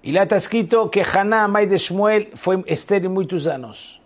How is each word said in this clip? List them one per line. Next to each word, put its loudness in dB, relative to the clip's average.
E -4
lá 4
está 2
escrito 0
que 0
Haná, 2
mãe 2
de 2
Shmuel, 0
foi -2
estéril -2
muitos -4
anos. -10